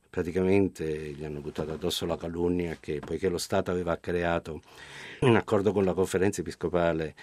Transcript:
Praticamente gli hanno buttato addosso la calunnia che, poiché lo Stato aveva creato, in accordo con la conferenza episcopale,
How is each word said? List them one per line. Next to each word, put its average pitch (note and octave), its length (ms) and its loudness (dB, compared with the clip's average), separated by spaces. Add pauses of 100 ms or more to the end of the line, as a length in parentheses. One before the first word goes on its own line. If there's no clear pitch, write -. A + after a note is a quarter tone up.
Praticamente F#2 720 2
gli D2+ 400 -6
hanno D2+ 160 -8
buttato D2+ 320 -6
addosso E2 340 -4
la E2 120 -2
calunnia E2+ 640 -2
che, D2 200 -6
poiché E2 300 -2
lo F2 80 0
Stato G2 340 -2
aveva E2+ 260 -2
creato, E2+ 640 -2 (600)
in B2 140 6
accordo G2+ 360 2
con G2 140 2
la F2+ 80 2
conferenza F#2 480 2
episcopale, E2 800 0